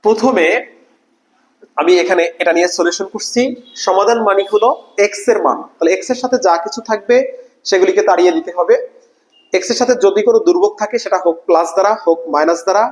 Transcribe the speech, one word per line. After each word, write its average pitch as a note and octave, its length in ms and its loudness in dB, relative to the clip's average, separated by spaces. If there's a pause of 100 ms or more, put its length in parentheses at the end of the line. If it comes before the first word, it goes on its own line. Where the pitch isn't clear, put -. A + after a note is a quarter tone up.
প্রথমে A3 420 2 (1300)
আমি E3+ 120 4 (100)
এখানে F3+ 200 0 (180)
এটা E3+ 160 0
নিয়ে F3 200 2
সলিউশন F3 360 -2
করছি। - 280 -4 (440)
সমাধান G3+ 320 2 (100)
মানে G3 160 2 (100)
হলো A3 160 2 (420)
x - 20 -14 (180)
এর G#3 140 2
মান, C3 120 0 (180)
তাহলে E3 240 0
x - 40 -12 (100)
এর B3 100 -6
সাথে B3+ 220 0
যা F3 80 4 (100)
কিছু G#3 160 -10 (100)
থাকবে A3 260 -2 (540)
সেগুলিকে F#3 400 2
তাড়িয়ে F3 280 4
দিতে E3+ 200 -6
হবে। F3 180 2 (880)
x - 100 -10
এর A3 100 -2
সাথে B3 120 2 (120)
যদি G3 220 2
কোনো A3+ 200 4
দুর্ভোগ F3+ 240 2 (100)
থাকে, G#3 220 -6
সেটা F#3+ 220 -2
হোক E3 100 2 (120)
প্লাস E3+ 280 2
দ্বারা, G3 160 2 (140)
হোক E3 140 2 (160)
মাইনাস D#3+ 320 0
দ্বারা G3 240 2